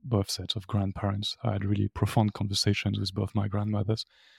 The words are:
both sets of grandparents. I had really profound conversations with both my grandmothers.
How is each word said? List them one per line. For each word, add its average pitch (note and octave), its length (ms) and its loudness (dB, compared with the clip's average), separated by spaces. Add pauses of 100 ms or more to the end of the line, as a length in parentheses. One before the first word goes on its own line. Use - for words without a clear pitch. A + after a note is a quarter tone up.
both A2 280 2
sets - 240 -6
of G2+ 100 -8
grandparents. G2+ 760 -2
I G2+ 100 2
had G2 120 -2
really G2+ 240 2
profound G#2+ 440 2
conversations G2+ 680 0
with F#2+ 140 -4
both G#2 220 -2
my G#2 120 0
grandmothers. G#2 580 -2 (340)